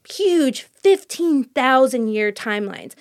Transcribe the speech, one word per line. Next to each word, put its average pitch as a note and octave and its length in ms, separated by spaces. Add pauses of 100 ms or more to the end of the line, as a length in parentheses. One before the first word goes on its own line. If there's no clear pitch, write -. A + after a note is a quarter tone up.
huge F4 540
fifteen E4+ 800
thousand C4 640
year G#3+ 240
timelines. G#3 680